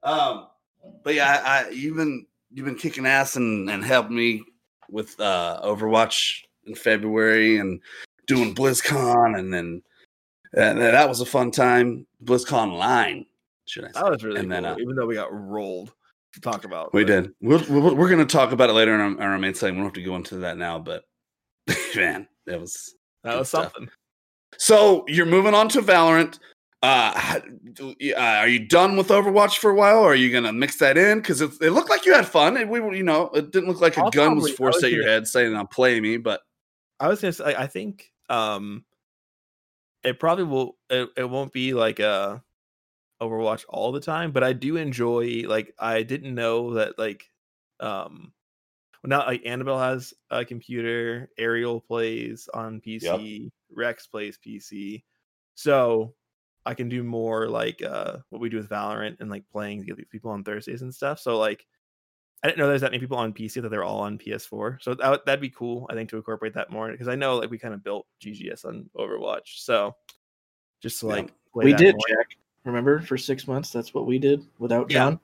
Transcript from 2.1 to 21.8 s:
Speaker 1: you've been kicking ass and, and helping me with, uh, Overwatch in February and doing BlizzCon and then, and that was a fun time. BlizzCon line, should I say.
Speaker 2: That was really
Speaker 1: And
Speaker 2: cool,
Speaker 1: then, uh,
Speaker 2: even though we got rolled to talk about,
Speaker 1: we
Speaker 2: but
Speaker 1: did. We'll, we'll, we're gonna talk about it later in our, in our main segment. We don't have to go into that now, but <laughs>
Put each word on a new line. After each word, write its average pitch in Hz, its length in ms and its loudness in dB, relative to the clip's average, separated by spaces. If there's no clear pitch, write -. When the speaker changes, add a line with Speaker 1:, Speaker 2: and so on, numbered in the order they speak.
Speaker 1:
you've 135 140 -12
been 131 100 -6
kicking 131 300 -6
ass 135 280 2
and, 110 340 -2
and 98 160 -4
helping 117 300 2
me 117 300 -2
with, 107 300 -10
uh, 87 460 -2
Overwatch 110 800 0
in 110 120 -16
February 110 840 2
and 95 220 -4
doing 120 260 2
BlizzCon 120 840 2
and 95 160 -6
then, 85 300 -8
and - 260 2
that 120 300 6
was 123 120 -4
a 123 60 -4
fun 123 240 0
time. 123 560 2
BlizzCon 120 540 0
line, 101 480 0
should - 200 -12
I - 40 -16
say. - 120 -20
Speaker 2:
That 196 100 2
was 127 120 -2
really 107 160 -6
Speaker 1:
And 101 100 -6
Speaker 2:
cool, 90 140 -4
Speaker 1:
then, - 20 -6
uh, 85 140 -6
Speaker 2:
even 120 160 -6
though 127 120 -2
we 113 100 -4
got 104 180 -8
rolled 98 580 -10
to - 60 -20
talk 107 240 -8
about, 82 280 -10
Speaker 1:
we 101 100 4
Speaker 2:
but 98 60 2
Speaker 1:
did. 95 320 2
We'll, 147 280 4
we'll, 143 280 4
we're 175 140 4
gonna 165 160 4
talk 131 260 4
about 120 180 4
it 107 40 2
later 110 200 6
in 107 60 2
our, 104 80 0
in 101 120 -6
our 98 200 -2
main 95 140 -2
segment. 92 240 -2
We - 20 -4
don't 101 60 -2
have 92 180 -10
to 92 40 -6
go 92 60 -4
into 87 220 -10
that 90 200 -6
now, 85 220 -6
but 82 240 -12
<laughs> - 300 -6